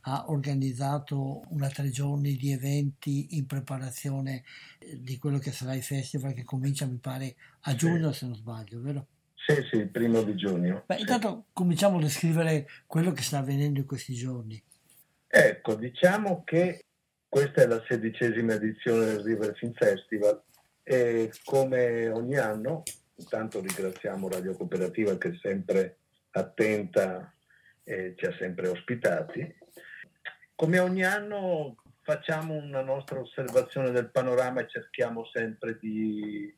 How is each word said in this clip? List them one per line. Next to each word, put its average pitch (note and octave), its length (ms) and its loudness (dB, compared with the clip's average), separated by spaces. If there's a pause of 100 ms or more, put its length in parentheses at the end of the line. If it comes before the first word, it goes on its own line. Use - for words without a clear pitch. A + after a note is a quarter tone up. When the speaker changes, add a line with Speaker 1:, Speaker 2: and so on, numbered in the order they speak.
Speaker 1:
ha C3+ 260 -4
organizzato C#3 1200 -2
una C#3 200 -2
tre C#3 220 -2
giorni C#3+ 440 0
di C3+ 160 -2
eventi C#3+ 840 -2
in C#3 80 -2
preparazione, C3+ 960 -6 (360)
eh, C3 220 -14
di B2+ 160 -8
quello C#3+ 200 0
che C3+ 140 -2
sarà C3 240 -6
il B2 80 -4
festival C3+ 500 -4
che A#2+ 100 -8
comincia, C#3 420 -2
mi B2+ 120 -4
pare, C3 380 -8 (260)
a D3 100 -4
Speaker 2:
Sì. B2 60 2
Speaker 1:
giugno, E3 340 4
se - 140 -6
non A#2+ 100 -6
sbaglio, A2+ 460 -12
vero? C#3 260 -6 (380)
Speaker 2:
Sì, D3+ 100 6 (140)
sì, A2+ 80 0
il G2+ 120 0
primo A#2 340 4
di G#2 120 0
giugno. F#2 500 0
Speaker 1:
Beh, - 100 -2
Speaker 2:
Sì. - 60 -6
Speaker 1:
intanto A3 500 0
cominciamo F3+ 460 4
a D#3+ 40 2
descrivere D#3+ 680 2 (180)
quello E3+ 260 2
che C#3 120 -4
sta D3 160 -2
avvenendo C#3 400 0
in C3+ 60 -2
questi C3 280 -8
giorni. A#2+ 480 -8 (680)
Speaker 2:
Ecco, - 480 6
diciamo F3+ 680 2
che E3+ 420 0 (420)
questa C#3 360 4
è - 20 12
la A#2 220 2
sedicesima A2+ 680 2
edizione A2 520 2
del G#2+ 140 2
River G#2+ 360 0
Film A#2 180 -6
Festival G#2 680 2 (400)
e A#2 480 4 (120)
come B2 680 2
ogni A#2+ 280 0
anno, A#2 460 -2 (320)
intanto A2 440 -6
ringraziamo F#2+ 680 -6
Radio F#2 260 -4
Cooperativa F#2 640 -2
che E2+ 120 -4
è F2 120 -8
sempre F#2+ 560 -2 (340)
attenta F#2+ 1000 0 (500)
e F#2 340 -8
ci - 80 -6
ha F2 120 -4
sempre F2+ 320 -4
ospitati. - 840 -2 (1000)
Come E3+ 240 4
ogni F#3 240 2
anno F#3+ 720 -2 (260)
facciamo D#3 520 -2
una C#3+ 280 -4
nostra C3+ 380 -4
osservazione B2+ 720 0
del A#2+ 180 0
panorama B2+ 520 2
e A2+ 80 -8
cerchiamo A#2 560 -6
sempre A2+ 540 -6
di G#2+ 800 -4